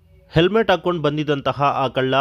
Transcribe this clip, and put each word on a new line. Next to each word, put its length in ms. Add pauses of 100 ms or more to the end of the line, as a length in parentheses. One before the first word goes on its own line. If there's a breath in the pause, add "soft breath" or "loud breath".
(320)
ಹೆಲ್ಮೆಟ್ 380
ಹಾಕೊಂಡು 320
ಬಂದಿದ್ದಂತಹ 600
ಆ 260
ಕಳ್ಳ 320